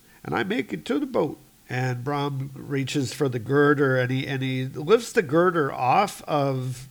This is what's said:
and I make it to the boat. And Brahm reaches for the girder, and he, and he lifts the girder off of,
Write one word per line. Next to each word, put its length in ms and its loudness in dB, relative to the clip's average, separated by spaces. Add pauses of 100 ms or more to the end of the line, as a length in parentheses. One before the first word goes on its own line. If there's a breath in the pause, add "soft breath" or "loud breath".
(240 soft breath)
and 120 -4
I 80 2
make 300 -2
it 120 -8
to 140 0
the 60 -2
boat. 340 -2 (300)
And 340 -4
Brahm 500 -4
reaches 600 -4
for 160 0
the 100 -4
girder, 580 4
and 140 2
he, 160 -2
and 160 -4
he 220 -2
lifts 460 0
the 100 2
girder 500 2
off 520 2
of, 680 -2